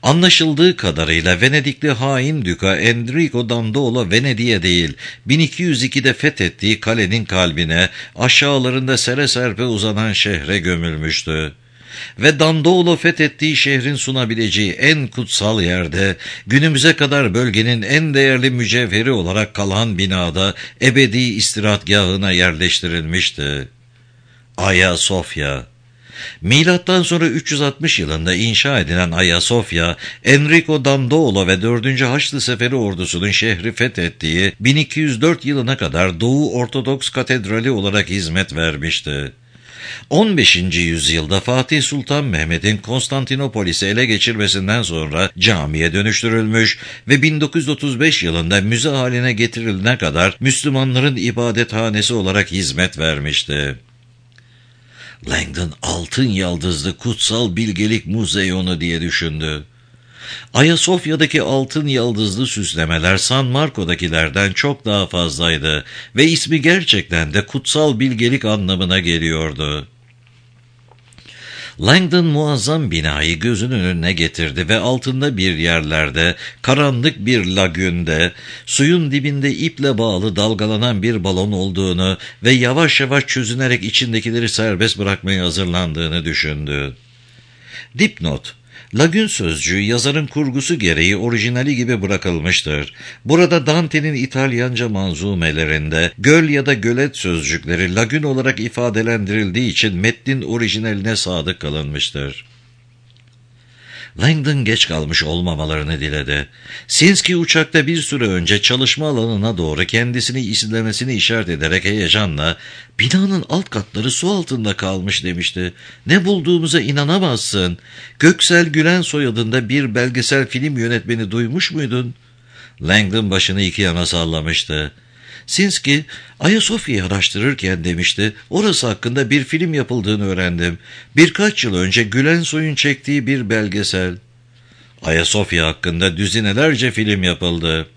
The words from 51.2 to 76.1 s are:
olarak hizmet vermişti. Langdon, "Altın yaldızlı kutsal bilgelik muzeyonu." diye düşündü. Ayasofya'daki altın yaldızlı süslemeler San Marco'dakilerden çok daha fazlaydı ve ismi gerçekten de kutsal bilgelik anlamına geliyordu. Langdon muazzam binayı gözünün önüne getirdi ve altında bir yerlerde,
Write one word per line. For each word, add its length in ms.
olarak 380
hizmet 480
vermişti. 760
Langdon, 520
"Altın 480
yaldızlı 680
kutsal 580
bilgelik 500
muzeyonu." 760
diye 200
düşündü. 640
Ayasofya'daki 880
altın 460
yaldızlı 600
süslemeler 720
San 280
Marco'dakilerden 1080
çok 320
daha 220
fazlaydı 800
ve 100
ismi 360
gerçekten 720
de 120
kutsal 540
bilgelik 460
anlamına 540
geliyordu. 880
Langdon 440
muazzam 640
binayı 480
gözünün 400
önüne 340
getirdi 560
ve 80
altında 600
bir 200
yerlerde, 800